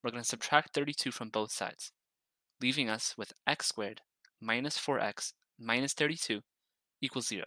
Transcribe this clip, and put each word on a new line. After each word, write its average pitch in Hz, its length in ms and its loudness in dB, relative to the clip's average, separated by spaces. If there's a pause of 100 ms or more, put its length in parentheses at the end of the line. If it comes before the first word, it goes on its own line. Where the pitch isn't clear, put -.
we're 120 100 -2
gonna 120 120 -6
subtract - 500 2
thirty-two 143 380 0
from 113 180 -8
both 107 220 0
sides, - 400 -6 (720)
leaving 127 280 2
us - 280 0
with 107 160 -8 (140)
x - 200 2
squared - 340 -4 (380)
minus 117 380 0
four 135 220 2
x - 340 -2 (260)
minus 120 340 2
thirty-two 151 480 0 (600)
equals 127 260 -2
zero. 92 200 -4